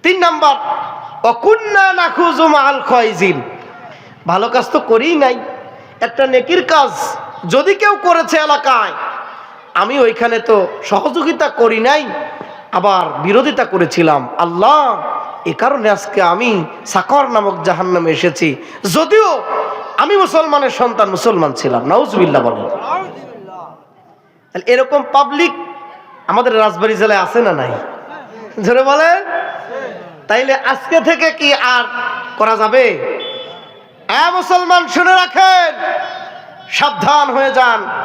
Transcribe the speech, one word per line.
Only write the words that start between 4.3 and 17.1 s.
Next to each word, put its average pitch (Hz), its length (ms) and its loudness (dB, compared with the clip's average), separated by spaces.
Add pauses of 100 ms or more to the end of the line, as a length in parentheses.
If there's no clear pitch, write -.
কাজ 240 200 0
তো 302 100 2
করিই 247 360 2
নাই, 254 240 2 (600)
একটা 262 280 0
নেকির 262 360 2
কাজ - 540 0 (300)
যদি 311 280 2
কেউ 415 280 2
করেছে 339 340 2
এলাকায়, 269 540 2 (840)
আমি 220 260 0
ওইখানে 233 400 2
তো 208 280 2 (160)
সহযোগিতা 277 640 -2
করি 226 300 2
নাই, 277 280 2 (640)
আবার 170 500 0
বিরোধিতা 233 440 2
করেছিলাম। 160 640 2 (100)
আল্লাহ, 208 640 2 (440)
এ 165 120 -4
কারণে 240 320 0
আজকে 196 320 -2
আমি 185 440 0 (200)
সাকর 262 420 0